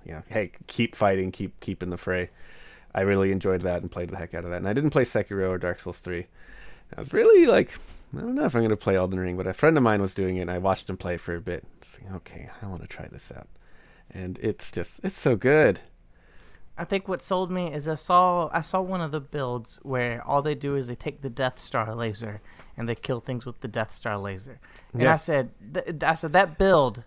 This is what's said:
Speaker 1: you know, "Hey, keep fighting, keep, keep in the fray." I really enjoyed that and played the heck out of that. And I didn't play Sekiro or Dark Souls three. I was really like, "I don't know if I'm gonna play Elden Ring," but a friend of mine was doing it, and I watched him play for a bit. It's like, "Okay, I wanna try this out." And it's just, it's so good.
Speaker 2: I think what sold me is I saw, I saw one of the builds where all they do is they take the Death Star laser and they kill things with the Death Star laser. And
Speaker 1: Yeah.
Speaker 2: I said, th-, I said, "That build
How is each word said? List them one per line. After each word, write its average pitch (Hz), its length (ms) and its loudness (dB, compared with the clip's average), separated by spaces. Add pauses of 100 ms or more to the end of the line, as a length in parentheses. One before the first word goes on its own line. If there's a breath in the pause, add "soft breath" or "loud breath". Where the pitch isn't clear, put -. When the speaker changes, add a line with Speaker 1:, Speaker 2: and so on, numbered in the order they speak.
Speaker 1:
you - 80 -14
know, 78 140 -14
"Hey, 107 240 -4 (160)
keep - 280 -2
fighting, 95 360 2
keep, - 300 -10
keep - 220 -8
in 90 60 -4
the 87 80 -6
fray." 90 340 -4 (600 soft breath)
I - 80 0
really 98 300 4
enjoyed 95 300 2
that 87 200 -2
and 87 100 -6
played 90 180 -6
the 95 80 -10
heck 82 160 -10
out 85 120 -6
of 87 40 -8
that. 87 80 -6
And 95 100 -4
I 104 60 0
didn't 151 160 2
play 143 140 4
Sekiro 98 460 0
or 92 80 0
Dark 87 220 -4
Souls - 200 -10
three. 90 260 -8 (720 soft breath)
I - 40 -10
was - 140 -10
really 415 320 10
like, - 260 6 (440 soft breath)
"I - 60 -8
don't 247 140 -4
know 294 100 0
if 139 100 0
I'm 117 60 4
gonna 107 160 2
play 98 200 2
Elden 92 220 0
Ring," 90 180 -2
but 92 100 -4
a 92 60 -2
friend 156 240 4
of 131 60 6
mine 107 180 4
was 95 120 0
doing 92 240 -2
it, 92 40 -2
and 87 100 -4
I 90 60 -2
watched 95 320 0
him 95 80 -6
play 90 200 -6
for 85 180 -8
a 85 60 -8
bit. 87 220 -8 (140)
It's - 240 -20
like, 95 160 -14
"Okay, - 320 -16 (120)
I 107 60 -10
wanna 90 200 -10
try - 200 -14
this - 240 -16
out." - 160 -18 (640 soft breath)
And 92 280 -10
it's - 320 -4
just, - 320 -8
it's 190 120 -4
so 127 200 2
good. 127 460 4 (920 soft breath)
Speaker 2:
I - 100 -6
think 196 240 -2
what 180 120 -4
sold 185 300 -2
me 180 200 -4
is 147 180 -6
I 160 60 0
saw, 175 580 4
I 165 80 0
saw 185 200 -2
one 185 200 -2
of 156 100 -4
the 156 80 -2
builds 127 640 -6
where 120 420 -2
all 143 160 2
they 151 140 0
do 139 220 -2
is 127 100 -2
they 120 80 -6
take 143 260 -8
the 135 80 -6
Death 127 300 -2
Star 110 340 -2
laser 110 460 -6 (380 soft breath)
and 117 120 -6
they 117 60 -2
kill 123 240 -4
things 123 260 -6
with 123 140 -10
the 131 80 -8
Death 110 260 -4
Star 107 240 -4
laser. 98 420 -8 (340 soft breath)
And 120 100 0
Speaker 1:
Yeah. 170 100 8
Speaker 2:
I 160 40 2
said, 139 340 0 (220)
th-, 170 280 -6
I 160 140 2
said, 156 160 -6
"That 180 260 4
build 147 500 4